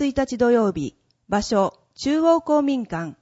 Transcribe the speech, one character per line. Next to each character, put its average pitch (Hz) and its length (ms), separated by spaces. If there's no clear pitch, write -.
一 262 100
日 262 220
土 240 120
曜 220 220
日。 147 240
場 208 140
所、 196 360
中 302 260
央 330 200
公 302 220
民 269 240
館。 165 360